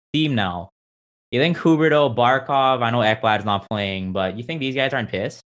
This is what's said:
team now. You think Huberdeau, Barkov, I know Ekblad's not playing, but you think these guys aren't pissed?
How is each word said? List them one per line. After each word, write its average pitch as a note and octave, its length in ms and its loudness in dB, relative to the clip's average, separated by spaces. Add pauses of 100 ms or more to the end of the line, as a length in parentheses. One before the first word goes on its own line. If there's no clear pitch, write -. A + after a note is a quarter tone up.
(140)
team D3 220 0
now. F2+ 340 -4 (600)
You B2 80 0
think E3 180 2
Huberdeau, D3+ 560 4
Barkov, C3 720 2
I A#2 80 0
know B2 80 0
Ekblad's G#2+ 460 2
not G2+ 240 -2
playing, F#2+ 420 -4
but F#2+ 240 -4
you A#2 80 -10
think D#3+ 160 -8
these C3+ 160 -4
guys C3+ 180 -2
aren't A#2 160 -4
pissed? G2+ 320 -6 (120)